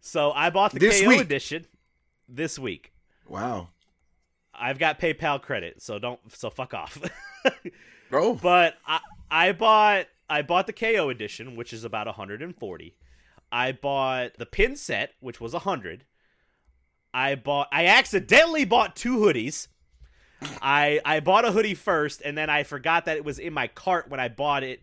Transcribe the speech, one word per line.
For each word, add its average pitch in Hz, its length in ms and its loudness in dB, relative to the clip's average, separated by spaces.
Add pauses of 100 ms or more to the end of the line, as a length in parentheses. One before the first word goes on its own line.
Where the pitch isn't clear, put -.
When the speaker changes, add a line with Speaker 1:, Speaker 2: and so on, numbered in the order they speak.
Speaker 1:
So 147 300 0
I 147 200 0
bought 196 220 2
the - 60 -8
Speaker 2:
This 202 200 6
Speaker 1:
K 196 80 6
O - 20 8
Speaker 2:
week. 254 120 8
Speaker 1:
edition 151 440 -6 (640)
this 147 300 -8
week. 104 340 -10 (340)
Speaker 2:
Wow. 98 420 -6 (840)
Speaker 1:
I've 135 260 -6
got 156 200 0
PayPal 151 420 -2
credit, 92 400 -8
so 104 180 -10
don't, 123 200 -8 (140)
so - 160 -10
fuck - 240 -10
off. 87 260 -12 (600)
<laughs> - 500 -20
Speaker 2:
Bro. 175 260 0
Speaker 1:
But 175 400 4 (120)
I, 156 120 -2 (300)
I 170 220 2
bought, 214 560 4 (220)
I 147 140 0
bought 175 240 0
the 220 60 -10
K 226 260 -2
O 151 100 0
edition, 117 460 -10
which 117 180 -12
is 113 100 -14
about 113 240 -6
a 107 60 -8
hundred 104 300 -12
and 175 120 -14
forty. 85 400 -12 (560)
I 123 200 0
bought 131 680 -2
the 120 80 -10
pin 240 300 0
set, 120 460 -6
which 127 180 -14
was 117 140 -10
a 170 60 -4
hundred. 120 440 -6 (1120)
I 139 220 0
bought, 143 360 -4
I 160 140 2
accidentally 262 800 4
bought 208 300 2
two 247 240 -4
hoodies. 147 480 0 (960)
I, 147 440 4
I 156 160 2
bought 190 240 4
a 226 80 2
hoodie 214 200 0
first, 156 520 -2
and 147 120 -6
then 156 120 -4
I 147 140 2
forgot 160 420 -2
that 160 120 -2
it 151 60 -8
was 139 160 -8
in 156 140 -10
my 131 140 -2
cart - 420 -4
when 135 100 -8
I 123 80 -2
bought 139 360 -2
it 127 200 -10